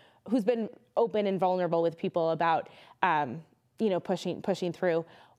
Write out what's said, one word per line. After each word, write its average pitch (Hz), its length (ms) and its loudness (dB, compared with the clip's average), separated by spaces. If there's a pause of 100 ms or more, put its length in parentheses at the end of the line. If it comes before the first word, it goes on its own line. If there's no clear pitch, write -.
(300)
who's 226 160 2
been 226 220 0 (280)
open 208 320 2
and 190 120 0
vulnerable 180 440 2
with 165 120 0
people 165 360 0
about, 165 380 0 (340)
um, 151 400 2 (340)
you 214 140 0
know, 175 80 0
pushing, 180 420 -4
pushing 175 320 -4
through. 165 320 0 (340)